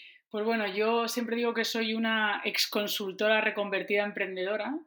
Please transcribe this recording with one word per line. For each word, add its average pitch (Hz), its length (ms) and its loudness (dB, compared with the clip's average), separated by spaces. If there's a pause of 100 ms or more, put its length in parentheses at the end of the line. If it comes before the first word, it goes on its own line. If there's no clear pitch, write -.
(300)
Pues 214 140 -2
bueno, 220 240 0
yo 220 400 2
siempre 233 300 -2
digo 233 160 2
que 226 100 0
soy 220 300 0
una 220 500 2
exconsultora 208 960 0
reconvertida 202 640 0
emprendedora. 202 840 -2